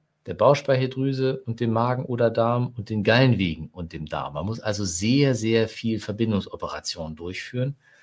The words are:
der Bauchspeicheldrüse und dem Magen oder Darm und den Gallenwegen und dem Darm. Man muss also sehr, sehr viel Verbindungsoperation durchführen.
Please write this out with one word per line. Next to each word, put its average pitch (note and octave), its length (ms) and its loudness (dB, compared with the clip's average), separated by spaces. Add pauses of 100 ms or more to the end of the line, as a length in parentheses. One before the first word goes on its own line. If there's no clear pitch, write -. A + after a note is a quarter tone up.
(240)
der - 100 -6
Bauchspeicheldrüse C3 1120 2
und A2+ 140 -4
dem A#2 100 0
Magen B2 340 0
oder A#2 260 2
Darm A#2+ 460 0
und G#2+ 140 -10
den G#2+ 140 -2
Gallenwegen G2 640 4
und E2+ 240 -12
dem D#2 140 -8
Darm. C#2+ 280 -8
Man D2+ 100 -6
muss A2 140 -4
also G#2 260 -4
sehr, A#2 520 2
sehr A2 320 2
viel A2 320 -4
Verbindungsoperation F2 1120 -4
durchführen. B2 640 -6 (260)